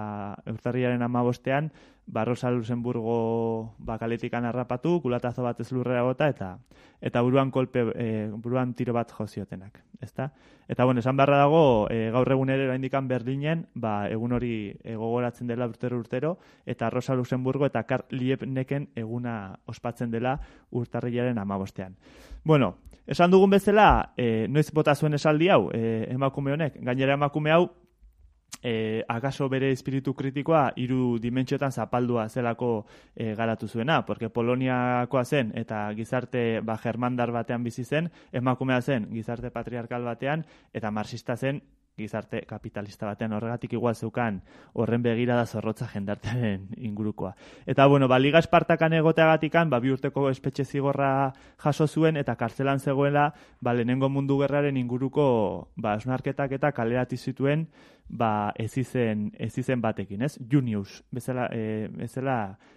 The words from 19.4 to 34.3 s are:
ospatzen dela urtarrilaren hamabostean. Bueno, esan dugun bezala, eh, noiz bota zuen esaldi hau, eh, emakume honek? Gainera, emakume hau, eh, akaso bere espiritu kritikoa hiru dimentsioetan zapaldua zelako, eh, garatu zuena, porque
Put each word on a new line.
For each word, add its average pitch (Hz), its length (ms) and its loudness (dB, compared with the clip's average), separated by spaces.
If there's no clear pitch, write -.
ospatzen 120 440 -6
dela 123 300 -2
urtarrilaren 120 680 -2
hamabostean. 98 580 -6
Bueno, 139 320 4
esan 175 240 4
dugun 190 200 8
bezala, 196 680 6
eh, 113 320 0
noiz 147 240 2
bota 151 220 4
zuen 151 200 0
esaldi 156 340 4
hau, 143 240 6
eh, 113 380 -2
emakume 139 420 -2
honek? 147 280 -4
Gainera, 131 340 2
emakume 147 360 0
hau, 175 200 6
eh, 110 460 -2
akaso 131 400 -2
bere 135 220 0
espiritu 135 440 -2
kritikoa 135 640 0
hiru 123 460 0
dimentsioetan 131 500 -2
zapaldua 120 560 0
zelako, 117 580 -2
eh, 110 200 -4
garatu 113 320 -2
zuena, 123 380 0
porque 110 240 -6